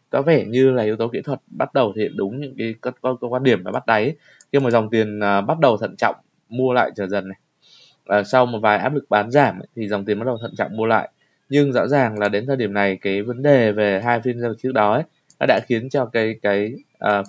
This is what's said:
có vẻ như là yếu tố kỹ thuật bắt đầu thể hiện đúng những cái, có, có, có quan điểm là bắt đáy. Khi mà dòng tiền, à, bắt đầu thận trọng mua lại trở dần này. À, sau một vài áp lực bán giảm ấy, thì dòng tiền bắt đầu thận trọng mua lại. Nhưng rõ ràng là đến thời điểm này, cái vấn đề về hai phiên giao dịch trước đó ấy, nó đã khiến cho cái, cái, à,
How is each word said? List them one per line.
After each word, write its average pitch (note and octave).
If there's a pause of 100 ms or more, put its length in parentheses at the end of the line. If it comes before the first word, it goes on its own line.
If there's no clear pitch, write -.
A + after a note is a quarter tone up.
có B2+
vẻ C#3
như B2+
là B2
yếu G#2+
tố A2+
kỹ A#2+
thuật C#3
bắt -
đầu A#2
thể A2
hiện G2
đúng G2+
những C3+
cái, A2+
có, B2+ (100)
có, B2+
có B2
quan B2+
điểm G#2+
là F#2+
bắt A#2+
đáy. A2+ (360)
Khi C#3
mà C3
dòng A2
tiền, G#2+
à, G2+
bắt D3
đầu B2+
thận G2
trọng G#2+ (340)
mua B2+
lại A#2+
trở G2+
dần F#2+
này. F#2+ (680)
À, G2+
sau B2+
một A#2
vài G#2
áp A2+
lực -
bán G#2
giảm B2
ấy, -
thì A2+
dòng G2+
tiền G#2
bắt A2+
đầu B2
thận A2+
trọng -
mua A2
lại. A2+ (400)
Nhưng C#3+
rõ G#2+
ràng B2
là G#2
đến G#2
thời C3+
điểm G#2+
này, G2+
cái G2
vấn A#2+
đề C3+
về G#2
hai A#2+
phiên A#2+
giao A#2+
dịch A2
trước C3
đó G#2+
ấy, C#3 (360)
nó -
đã A#2
khiến A#2+
cho C3
cái, A2+
cái, G2+ (260)
à, G2+